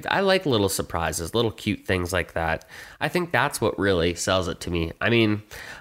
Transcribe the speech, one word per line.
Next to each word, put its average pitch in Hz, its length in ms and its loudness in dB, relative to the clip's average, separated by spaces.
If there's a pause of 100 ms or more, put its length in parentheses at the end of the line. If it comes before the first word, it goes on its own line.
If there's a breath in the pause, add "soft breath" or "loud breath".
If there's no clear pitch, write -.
I 175 120 2
like 190 240 2
little 107 240 4
surprises, 80 640 -4
little 113 180 2
cute - 360 -4
things 90 260 0
like 87 200 0
that. 80 300 -2 (380 loud breath)
I 147 80 0
think 175 220 -2
that's 131 280 0
what - 200 0
really 87 340 2
sells 92 340 0
it - 140 -6
to - 100 -8
me. 82 200 -2 (100)
I 104 80 2
mean, 110 320 2 (400 loud breath)